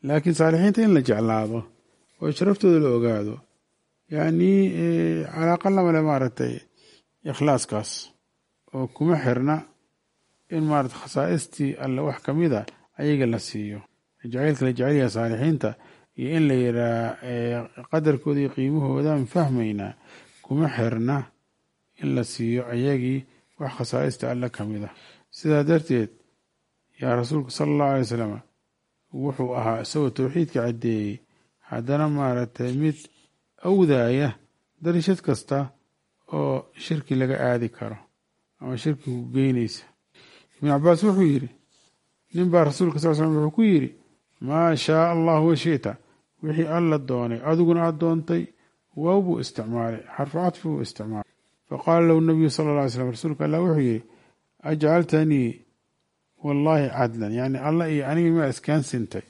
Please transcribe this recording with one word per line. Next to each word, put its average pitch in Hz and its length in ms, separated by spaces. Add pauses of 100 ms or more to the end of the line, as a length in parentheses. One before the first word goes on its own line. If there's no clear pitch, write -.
Laakiin 151 320
saalixiinta 165 460
in 214 120
la 151 80
jeclaado 113 580 (600)
oo 156 100
sharaftooda 185 480
la 147 100
ogaado, 117 460 (760)
yacni, 160 400 (220)
eh, 165 520
calaaqa 165 440
lama 185 220
leh 156 120
maaragtay 131 500 (720)
ikhlaaskaas. 127 640 (840)
Oo 131 140
kuma 165 300
xirna 135 380 (960)
in 160 120
maaragtay 147 380
khasaa'istii 147 760
Alle 131 220
wax 147 200
ka - 120
mid 160 200
a 104 80 (360)
ayaga 147 280
la 117 140
siiyo. 104 400 (440)
Jacaylka 131 420
la 127 60
jecel 131 260
yahay 127 120
saalixiinta 117 600 (480)
iyo 127 180
in 160 120
la 139 60
yidhaa, 117 680
eh, 120 400 (280)
qadarkooda 151 480
iyo 139 100
qiimahoodan 139 760
fahmaynaa, 117 680 (480)
kuma 147 280
xirna 120 480 (840)
in 147 160
la 123 80
siiyo 117 440
ayagii 127 520 (400)
wax 139 160
khasaa'ista 127 560
Alle 123 180
ka 104 160
mid 104 180
ah. 104 100 (380)
Sidaa 151 320
darteed, 143 460 (880)
yaa 127 160
Rasuulku 123 360
sallallahu 147 380
alayhi 135 180
wasallam 113 260 (800)
wuxuu 135 420
ahaa 113 260
isagoo 143 280
tawxiidka 143 520
caddeeyey, 117 580 (500)
haddana 135 400
maaragtay 123 640
mid 147 220 (680)
awdaaya 143 640 (520)
darishad 170 400
kasta 139 360 (720)
oo 143 360 (100)
shirki 147 400
laga 131 240
aadi 120 300
karo 110 280 (640)
ama 131 160
shirkigu 131 440 (120)
geynaysa. 127 500 (800)
Ibn 147 80
Cabbaas 160 340
wuxuu 196 180
yidhi, 143 280 (840)
nin 180 160
baa 170 140
Rasuulka 147 360
sallallahu 156 180
alayhi 160 120
wasallam 151 160
wuxuu 156 100
ku 226 80
yidhi, 156 260 (520)
"Maa 160 340
shaa 160 360
Allahu 165 360
wa 165 80
shi'ta," 139 360 (520)
wixii 156 240
Alla 160 300
doonay, 123 480
adiguna 170 380
aad 165 160
doontay, 165 440 (520)
waaw 175 260
buu 180 180
isticmaalay, 117 600 (160)
xarfu 147 200
cadfi 180 300
buu 147 140
isticmaalay. 107 500 (380)
Faqaala 165 380
lahu 160 140
nabiyu 160 280
sallallahu 147 300
alayhi 135 140
wasallam, 127 180
Rasuulka 147 340
Allah 156 160
wuxuu 160 200
yidhi, 120 220 (600)
"Ajcaltanii 156 840 (920)
wallaahi 147 460
cadlan," 117 440
yacni, 131 240
Alla 156 320
iyo 147 180
aniga 165 240
ma 165 160
iskaan 147 360
sintay. 113 460